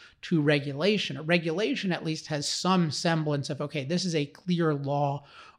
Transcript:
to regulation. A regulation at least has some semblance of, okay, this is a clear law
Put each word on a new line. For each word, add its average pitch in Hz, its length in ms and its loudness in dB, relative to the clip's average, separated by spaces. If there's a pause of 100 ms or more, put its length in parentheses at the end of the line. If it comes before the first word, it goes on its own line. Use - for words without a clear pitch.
(240)
to 160 180 2
regulation. 147 760 2
A 143 40 -10
regulation 175 720 0
at 156 140 -2
least 156 220 -4
has 147 200 -4
some 180 420 2
semblance 151 600 0
of, 139 100 -6
okay, 147 240 -4
this 175 220 -2
is 165 100 -2
a 147 100 2
clear 165 480 0
law 143 520 -2 (340)